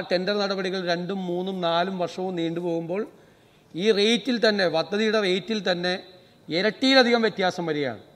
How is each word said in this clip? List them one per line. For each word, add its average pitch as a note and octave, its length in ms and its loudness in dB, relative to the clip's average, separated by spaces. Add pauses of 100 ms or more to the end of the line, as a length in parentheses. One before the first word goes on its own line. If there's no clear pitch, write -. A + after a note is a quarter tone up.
(120)
ടെൻഡർ F#3 320 0
നടപടികൾ F#3+ 360 -4 (120)
രണ്ടും F3 280 -4 (100)
മൂന്നും F#3 260 -4 (120)
നാലും F3+ 340 0
വർഷവും F#3 380 -4
നീണ്ടുപോകുമ്പോൾ E3 640 -4 (800)
ഈ - 20 -2 (140)
റേറ്റിൽ A#3 380 2 (100)
തന്നെ, G#3 180 4 (120)
പദ്ധതിയുടെ G#3 500 0
റേറ്റിൽ G3 320 -2 (100)
തന്നെ F3+ 240 0 (640)
ഇരട്ടിയിലധികം A#3+ 680 4
വ്യത്യാസം F#3 440 -2
വരികയാണ്. C#3 320 -4 (140)